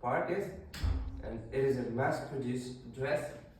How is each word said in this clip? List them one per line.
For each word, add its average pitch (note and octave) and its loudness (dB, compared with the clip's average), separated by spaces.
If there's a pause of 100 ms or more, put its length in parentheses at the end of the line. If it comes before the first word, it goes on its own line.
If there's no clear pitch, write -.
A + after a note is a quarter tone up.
part, A#2+ 2
yes? F#3+ 0 (760)
And A2+ -4 (120)
it C3+ 4
is C3+ 6
a A#2 0
mass C3+ 2 (100)
produced B2 -4
dress. C3+ 0 (300)